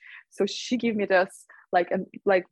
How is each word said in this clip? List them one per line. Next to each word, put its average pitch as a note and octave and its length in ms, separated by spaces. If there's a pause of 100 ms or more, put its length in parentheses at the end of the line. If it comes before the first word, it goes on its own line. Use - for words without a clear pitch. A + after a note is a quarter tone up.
(300)
So - 160
she - 320
gave A#3 180
me G3+ 100
this, F#3+ 400 (260)
like, F3 200
a, F#3+ 80 (240)
like, F#3+ 280